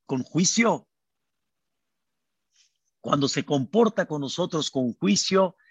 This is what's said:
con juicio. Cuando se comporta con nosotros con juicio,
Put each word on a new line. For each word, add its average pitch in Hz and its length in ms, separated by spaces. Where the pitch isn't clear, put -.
con 127 180
juicio. 185 640
Cuando 143 300
se - 160
comporta 185 640
con 147 140
nosotros 156 480
con 127 240
juicio, 190 640